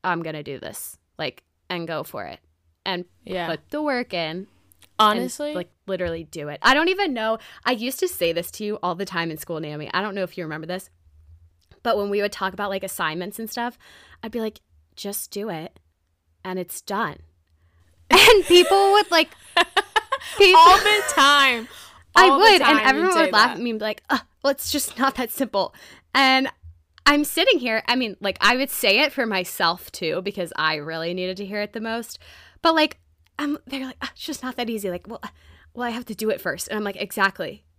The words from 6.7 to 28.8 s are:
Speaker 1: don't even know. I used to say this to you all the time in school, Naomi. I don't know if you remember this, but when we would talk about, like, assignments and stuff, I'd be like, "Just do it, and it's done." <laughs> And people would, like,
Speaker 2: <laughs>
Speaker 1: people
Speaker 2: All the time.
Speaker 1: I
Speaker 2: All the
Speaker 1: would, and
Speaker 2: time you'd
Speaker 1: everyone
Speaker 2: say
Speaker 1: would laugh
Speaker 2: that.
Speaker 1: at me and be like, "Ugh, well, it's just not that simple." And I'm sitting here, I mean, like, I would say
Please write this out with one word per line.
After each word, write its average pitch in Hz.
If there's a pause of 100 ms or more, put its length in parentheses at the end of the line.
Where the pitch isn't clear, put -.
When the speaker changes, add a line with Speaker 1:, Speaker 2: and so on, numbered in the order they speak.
Speaker 1:
don't 320
even 381
know. 220 (260)
I 254
used 247
to 277
say 170
this 170
to -
you 208
all 175
the 190
time 170
in 156
school, 165
Naomi. 151
I 185
don't 202
know 196
if 180
you 175
remember 156
this, 180 (920)
but 233
when 202
we 202
would 208
talk 190
about, 202
like, 196
assignments 175
and 226
stuff, 240 (440)
I'd 220
be 240
like, 220 (360)
"Just -
do 202
it, 165 (680)
and 185
it's 175
done." 202
<laughs> -
And 392
people 392
would, 415
like, 330 (260)
Speaker 2:
<laughs> -
Speaker 1:
people 403
Speaker 2:
All 381
the 415
time. 269 (480)
Speaker 1:
I 370
Speaker 2:
All 294
the 370
Speaker 1:
would, 440
and 294
Speaker 2:
time 240
you'd 214
Speaker 1:
everyone 330
Speaker 2:
say 330
Speaker 1:
would 277
laugh 220
Speaker 2:
that. -
Speaker 1:
at 226
me 240
and 220
be 220
like, 214
"Ugh, 262 (220)
well, 277
it's -
just -
not 262
that 247
simple." 202 (400)
And 262 (580)
I'm 294
sitting 359
here, 226
I 240
mean, 226
like, 196
I 240
would 269
say 214